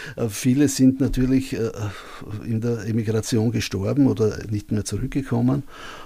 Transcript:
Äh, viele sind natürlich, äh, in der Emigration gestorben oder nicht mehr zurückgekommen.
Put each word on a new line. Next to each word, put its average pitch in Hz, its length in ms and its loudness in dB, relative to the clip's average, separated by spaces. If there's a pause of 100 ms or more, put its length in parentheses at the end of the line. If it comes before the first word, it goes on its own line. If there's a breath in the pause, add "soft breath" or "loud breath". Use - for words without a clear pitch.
(160 loud breath)
Äh, 117 140 -2
viele 131 380 2
sind 131 300 4
natürlich, 131 560 2
äh, 90 160 -2 (760 loud breath)
in 110 160 -2
der 117 240 -2
Emigration 110 640 0
gestorben 113 540 2
oder 107 440 2
nicht 104 220 -4
mehr 104 120 0
zurückgekommen. 127 800 0 (440 loud breath)